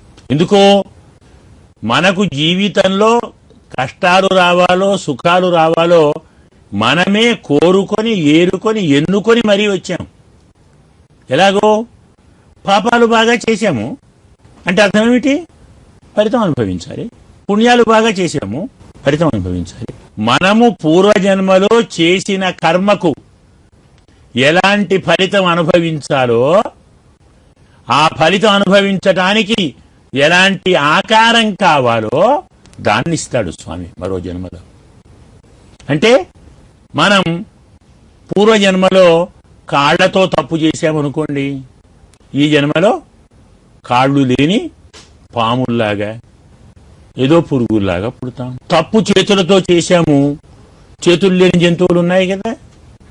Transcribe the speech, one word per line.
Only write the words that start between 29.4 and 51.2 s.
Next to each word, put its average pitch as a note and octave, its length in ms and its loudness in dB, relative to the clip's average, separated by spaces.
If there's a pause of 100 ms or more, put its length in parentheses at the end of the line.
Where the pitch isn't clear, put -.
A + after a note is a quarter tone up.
ఎలాంటి F3+ 600 0
ఆకారం G#3+ 800 0
కావాలో C#3+ 880 0 (380)
దాన్ని A2 340 -2
ఇస్తాడు A2+ 360 -6
స్వామి E2+ 360 -14 (120)
మరో F#2 220 -6
జన్మలో. F2 380 -12 (1300)
అంటే A#3 360 2 (680)
మనం F3 500 0 (920)
పూర్వజన్మలో F#3 920 4 (400)
కాళ్లతో F3 580 0
తప్పు D#3 300 -4
చేశామనుకోండి, D3 1080 -4 (720)
ఈ D3 160 0
జన్మలో D#3 520 0 (840)
కాళ్ళు C#3 340 0
లేని D3 500 0 (680)
పాముల్లాగా, A2+ 840 -4 (1000)
ఏదో C#3 220 2
పురుగుల్లాగా G#2+ 680 -2
పుడతాం. B2+ 500 -12 (120)
తప్పు E3+ 280 0
చేతులతో F#3+ 640 2 (100)
చేశాము, D#3 680 2 (720)
చేతులు F3+ 260 2